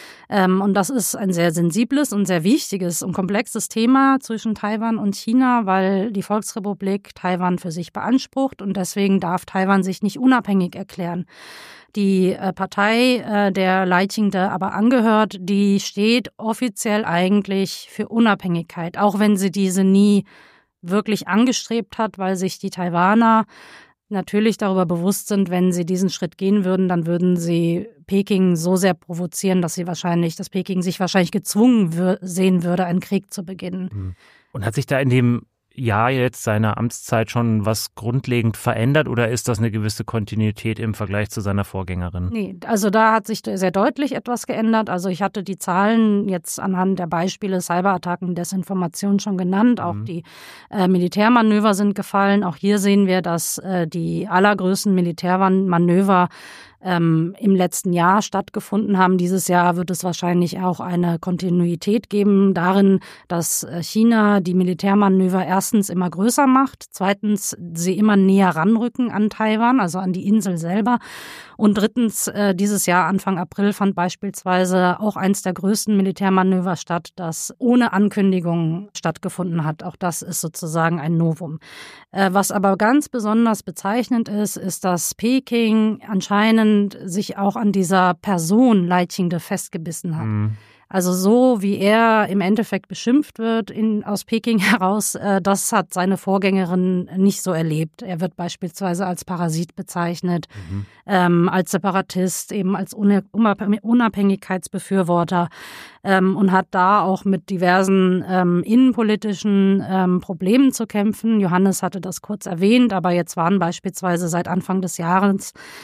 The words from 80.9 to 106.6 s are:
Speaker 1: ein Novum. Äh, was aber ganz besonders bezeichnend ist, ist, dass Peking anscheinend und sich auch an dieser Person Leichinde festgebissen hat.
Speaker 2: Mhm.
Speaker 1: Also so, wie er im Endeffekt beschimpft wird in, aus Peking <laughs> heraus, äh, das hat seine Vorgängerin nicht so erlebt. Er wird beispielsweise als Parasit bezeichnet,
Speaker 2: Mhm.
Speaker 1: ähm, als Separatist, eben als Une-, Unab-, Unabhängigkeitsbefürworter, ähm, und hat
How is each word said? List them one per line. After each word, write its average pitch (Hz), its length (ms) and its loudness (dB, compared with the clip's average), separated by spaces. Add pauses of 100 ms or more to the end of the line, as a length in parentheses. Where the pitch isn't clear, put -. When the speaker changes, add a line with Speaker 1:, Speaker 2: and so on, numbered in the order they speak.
Speaker 1:
ein 160 160 -2
Novum. 160 440 -2 (500)
Äh, 190 240 0
was 196 180 0
aber 196 240 2
ganz 240 320 2
besonders 220 540 0
bezeichnend 226 680 -4
ist, 208 280 -2
ist, - 260 -6
dass 180 300 -2
Peking 226 840 0 (100)
anscheinend 214 600 2
und 202 320 2
sich 190 340 -6
auch 196 180 0
an 208 160 0
dieser 185 420 2
Person 190 760 2
Leichinde 180 520 0
festgebissen 165 800 -8
hat. 113 80 -4
Speaker 2:
Mhm. 107 260 -2 (420)
Speaker 1:
Also 180 200 0
so, 220 480 4
wie 196 160 0
er 220 500 4
im 190 140 0
Endeffekt 196 480 -2
beschimpft 262 500 -2
wird 226 320 -2
in, 214 320 -2
aus 202 220 -6
Peking 226 340 0
<laughs> 202 120 2
heraus, 202 440 0
äh, 196 260 0
das 196 300 0
hat 202 220 -2
seine 185 240 0
Vorgängerin 185 960 0
nicht 190 260 2
so 185 100 -2
erlebt. 160 500 -2
Er 185 180 -8
wird 175 160 -4
beispielsweise 180 680 -6
als 180 180 -6
Parasit 170 540 -4
bezeichnet, 175 720 -4 (220)
Speaker 2:
Mhm. 101 160 -8 (200)
Speaker 1:
ähm, 180 440 2
als 185 220 -2
Separatist, 185 800 -2
eben 196 240 -2
als 190 180 -8
Une-, 202 380 2
Unab-, 208 500 0
Unabhängigkeitsbefürworter, 190 1700 0 (560)
ähm, 190 320 2
und 196 160 2
hat 190 200 2